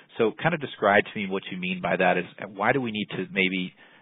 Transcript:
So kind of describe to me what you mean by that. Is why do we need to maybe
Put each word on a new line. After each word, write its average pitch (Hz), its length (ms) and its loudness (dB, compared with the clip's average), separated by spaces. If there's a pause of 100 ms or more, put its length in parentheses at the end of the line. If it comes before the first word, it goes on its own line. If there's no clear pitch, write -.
(160)
So 110 160 2 (100)
kind 165 120 2
of 151 60 -4
describe 104 440 4
to - 160 -8
me 98 80 -4
what 95 220 -4
you 92 80 -8
mean 92 240 -4
by 87 140 0
that. 90 200 4
Is 87 80 0 (300)
why 104 180 2
do 139 80 -2
we 120 100 -4
need 107 200 -4
to 92 200 -6
maybe 92 440 0 (280)